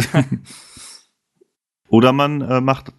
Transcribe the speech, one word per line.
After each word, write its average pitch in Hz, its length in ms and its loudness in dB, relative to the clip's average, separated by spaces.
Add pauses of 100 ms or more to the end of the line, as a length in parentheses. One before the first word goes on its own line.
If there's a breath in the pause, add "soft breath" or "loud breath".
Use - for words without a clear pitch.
<laughs> - 1900 -10
Oder 120 220 6
man, 143 300 -2
äh, 127 180 -2
macht 131 400 -4